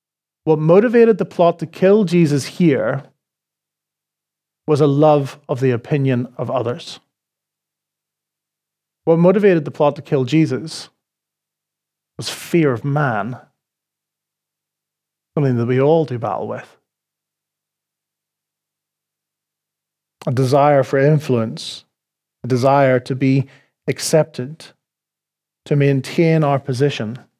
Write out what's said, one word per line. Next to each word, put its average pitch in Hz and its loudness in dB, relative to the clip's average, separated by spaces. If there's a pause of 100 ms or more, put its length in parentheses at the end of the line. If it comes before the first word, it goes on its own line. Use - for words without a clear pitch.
(440)
What 156 2
motivated 220 4
the 190 -4
plot 170 0
to 123 -8
kill 202 2
Jesus 156 2
here 135 0 (1600)
was 147 0
a 151 4
love 143 2 (100)
of 135 -6
the 131 0
opinion 123 -4
of 123 -8
others. 123 -8 (2000)
What 165 2
motivated 185 2
the 143 -10
plot 147 0
to 151 -14
kill 135 -2
Jesus 139 -2 (1300)
was 131 -12
fear 156 0
of 113 -6
man, 123 -4 (2000)
something 135 0
that 117 -2
we 127 0
all 156 2
do 123 -8
battle 110 -6
with. 113 -14 (3500)
A 139 -2
desire 139 2
for 135 -4
influence, 135 -2 (600)
a 123 -10
desire 131 2
to 131 -8
be 135 0 (400)
accepted, 151 -4 (1000)
to 151 -2
maintain 147 0
our 139 0
position, 127 -4 (200)